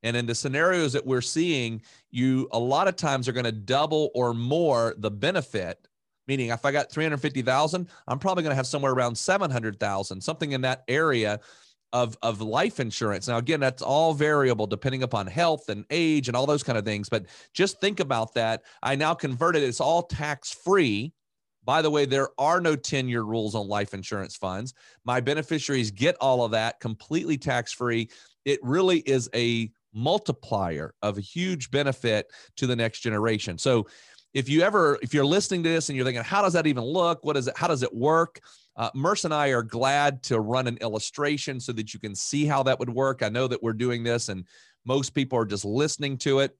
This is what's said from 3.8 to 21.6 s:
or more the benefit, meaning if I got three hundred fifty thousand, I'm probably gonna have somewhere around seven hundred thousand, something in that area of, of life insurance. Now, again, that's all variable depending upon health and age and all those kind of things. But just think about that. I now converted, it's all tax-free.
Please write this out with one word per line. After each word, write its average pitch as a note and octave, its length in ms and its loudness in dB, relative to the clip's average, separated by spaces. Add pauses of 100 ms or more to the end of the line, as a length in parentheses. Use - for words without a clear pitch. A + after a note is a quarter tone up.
or A#2+ 200 2
more B2 680 2
the G#2 100 -2
benefit, G#2 800 -4 (400)
meaning C3 220 -2
if A#2 160 -2
I C#3 60 4
got C#3+ 200 0
three D#3 140 -2
hundred D3 160 -2
fifty C3+ 200 -2
thousand, D3+ 460 2 (200)
I'm C3 120 -4
probably F3+ 240 0
gonna D3 120 0
have C3 120 0
somewhere C#3 240 0
around B2 260 0
seven F#3 320 2
hundred A2+ 300 -2
thousand, G2 420 -4
something D#3 300 -4
in C3 100 -2
that B2+ 260 -2
area B2 520 2 (540)
of, A#2+ 280 0
of A2 200 -2
life C#3 400 -2
insurance. G#2+ 480 -2
Now, A#2+ 80 0
again, C#3+ 240 0
that's C3 200 0
all D#3 320 2
variable C#3 540 2
depending C3 360 -2
upon A#2 220 -2
health D#3 440 -2
and G#2 200 -8
age D#3 380 2
and A#2+ 80 -2
all C3 100 2
those D3 160 2
kind A#2+ 160 -2
of G#2+ 60 -2
things. G#2 240 -4
But G#2+ 200 -2 (260)
just F#3+ 260 0
think G3 220 -2
about A#2+ 320 -2
that. A2+ 300 0 (200)
I C3+ 120 0
now D#3 180 2
converted, D#3 500 0
it's B2 160 -2
all E3 240 2
tax-free. D3 1080 0 (500)